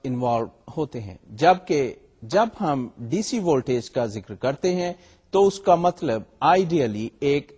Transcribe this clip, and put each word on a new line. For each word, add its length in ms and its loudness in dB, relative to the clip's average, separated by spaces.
انوالو 720 -4
ہوتے 240 -6
ہیں، 160 -14
جبکہ 520 2
جب 160 2
ہم 280 -2
ڈی 120 -2
سی 180 -4
وولٹیج 520 0
کا 220 -2
ذکر 300 -12
کرتے 320 -2
ہیں 160 -4
تو 140 4
اس 180 -2
کا 100 6
مطلب 460 0
آئیڈیلی 560 2
ایک 280 0